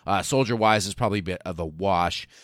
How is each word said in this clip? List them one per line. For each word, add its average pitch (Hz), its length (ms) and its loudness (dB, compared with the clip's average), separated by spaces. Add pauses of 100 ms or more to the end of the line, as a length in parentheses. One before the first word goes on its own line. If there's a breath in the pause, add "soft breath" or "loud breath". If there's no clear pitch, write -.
Uh, 92 180 0
soldier-wise 110 640 2
is 98 60 -8
probably 104 260 0
a - 20 -4
bit 90 220 -6
of 87 160 -6
a 85 40 -4
wash, 87 640 0 (180 loud breath)